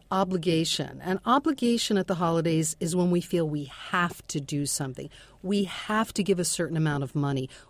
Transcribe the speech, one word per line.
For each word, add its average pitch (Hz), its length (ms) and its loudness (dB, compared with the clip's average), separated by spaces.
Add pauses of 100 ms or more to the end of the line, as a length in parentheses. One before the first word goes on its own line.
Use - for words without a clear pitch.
(120)
obligation. 165 920 0
And 185 220 0
obligation 240 720 2
at 185 100 2
the 190 80 0
holidays 165 640 2
is 170 160 -2
when 180 160 4
we 175 100 4
feel 170 260 0
we 147 180 -4 (260)
have 175 360 0
to - 140 -4
do 143 240 -2
something. 139 440 -6 (320)
We 202 220 2
have 214 520 -2
to 208 80 2
give 180 140 2
a 180 60 -2
certain 165 320 -2
amount 151 300 2
of - 100 -12
money. 139 340 -2 (200)